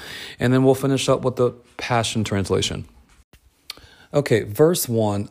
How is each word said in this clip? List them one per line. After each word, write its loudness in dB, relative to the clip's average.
and 2
then 4
we'll 6
finish 0
up 2
with -2
the 2
Passion -2
Translation. -2
Okay, 0
verse 2
one, 0